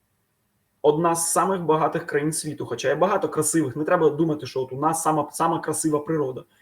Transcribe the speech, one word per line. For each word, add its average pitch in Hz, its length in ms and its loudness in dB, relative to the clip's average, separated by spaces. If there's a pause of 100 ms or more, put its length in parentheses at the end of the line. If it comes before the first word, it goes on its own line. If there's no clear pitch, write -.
(800)
одна 165 340 4
з - 160 -2
самих 185 300 0
багатих 156 440 0
країн 151 280 0
світу. 151 320 -6
Хоча 120 220 -4
є 143 80 2
багато 185 340 2
красивих. 151 460 0
Не 151 80 -2
треба 160 260 4
думати, 151 360 0
що 131 160 -4
от 127 100 -6
у 127 40 -10
нас 156 260 0
сама, 156 300 0
сама 170 280 0
красива 151 400 -2
природа. 143 440 -4 (180)